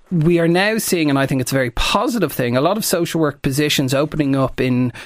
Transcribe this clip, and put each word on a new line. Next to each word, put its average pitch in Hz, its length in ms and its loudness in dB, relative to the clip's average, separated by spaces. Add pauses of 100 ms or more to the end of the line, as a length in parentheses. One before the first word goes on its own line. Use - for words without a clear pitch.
(120)
we 170 280 2
are 165 100 2
now 196 280 2
seeing, 175 320 0
and 139 100 2
I 135 60 2
think 135 160 0
it's 127 120 -4
a - 20 0
very 131 160 0
positive 208 640 -2
thing, 120 220 -2
a 131 60 2
lot 175 160 0
of 220 80 -4
social 170 340 -2
work 147 220 0
positions 139 540 0
opening 143 420 0
up 135 240 -2
in 123 320 0 (140)